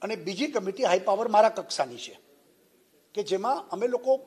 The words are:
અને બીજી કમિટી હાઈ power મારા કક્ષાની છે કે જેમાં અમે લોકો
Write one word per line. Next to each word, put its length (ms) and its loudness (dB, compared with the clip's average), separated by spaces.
અને 140 -6
બીજી 380 -4
કમિટી 360 -2
હાઈ 180 2
power 200 2
મારા 300 6
કક્ષાની 480 -6
છે 80 -18
કે 80 -2
જેમાં 360 0
અમે 160 -2
લોકો 260 0